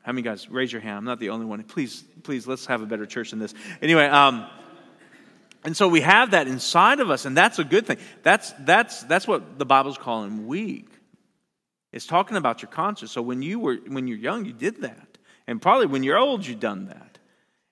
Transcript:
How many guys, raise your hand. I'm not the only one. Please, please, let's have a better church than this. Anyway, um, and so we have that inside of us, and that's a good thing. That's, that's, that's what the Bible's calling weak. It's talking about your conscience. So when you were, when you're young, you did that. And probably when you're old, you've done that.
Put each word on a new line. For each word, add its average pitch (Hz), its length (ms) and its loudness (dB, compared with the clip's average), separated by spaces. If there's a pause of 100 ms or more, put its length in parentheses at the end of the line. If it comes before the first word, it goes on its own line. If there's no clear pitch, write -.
How 123 100 -10
many 127 120 -6
guys, 110 260 -10
raise 127 220 -4
your 117 100 -10
hand. 104 160 -10
I'm 104 80 -12
not 123 140 -8
the 107 100 -6
only 113 160 -8
one. 107 180 -10
Please, 127 400 -8 (200)
please, 123 240 -8
let's 127 180 -10
have 123 160 -4
a 110 60 -10
better 107 180 -8
church 113 240 -10
than 113 80 -10
this. 107 160 -8 (260)
Anyway, 156 260 4
um, 139 440 4 (1120)
and 156 140 -6
so 196 100 6
we 165 140 6
have 202 300 6
that 160 160 4
inside 180 520 4
of 226 100 0
us, 135 160 0
and 135 120 0
that's 202 220 4
a 170 40 0
good 180 220 2
thing. 127 120 -4 (260)
That's, 196 360 4
that's, 175 440 2
that's 175 240 -2
what 135 320 -4
the 143 60 -4
Bible's 135 320 2
calling 107 500 -8
weak. 185 420 -8 (1040)
It's - 160 -16
talking 190 300 0
about 127 240 -2
your 101 100 -16
conscience. 180 400 -6
So 123 100 -6
when 123 200 -6
you 185 180 -6
were, 143 160 -2
when 131 320 -8
you're 113 100 -8
young, 156 280 -6
you 120 80 -12
did 170 280 -6
that. - 360 -16 (280)
And 117 160 -8
probably 214 260 2
when 135 160 -2
you're 143 140 2
old, 247 280 0
you've 120 140 -10
done 101 260 -6
that. - 340 -20 (520)